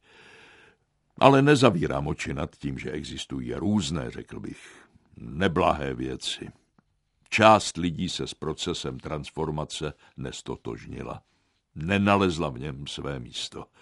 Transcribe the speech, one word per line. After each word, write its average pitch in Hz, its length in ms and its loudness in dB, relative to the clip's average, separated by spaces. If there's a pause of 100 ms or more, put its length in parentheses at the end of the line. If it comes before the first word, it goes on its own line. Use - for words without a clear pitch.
(1160)
Ale 139 240 8
nezavírám 87 640 4
oči 76 260 -6
nad 71 220 -6
tím, 67 240 -6
že - 120 -8
existují 65 640 -8
různé, 76 580 -2
řekl - 280 -14
bych, - 480 -16 (300)
neblahé 76 760 0
věci. - 580 -8 (800)
Část 107 480 6
lidí 87 320 -2
se - 180 -4
s - 60 -12
procesem 76 640 -6
transformace 76 960 -6 (240)
nestotožnila. 62 1040 -10 (540)
Nenalezla 95 720 4
v 62 100 -8
něm 69 280 -10
své 71 320 -8
místo. - 460 -12 (160)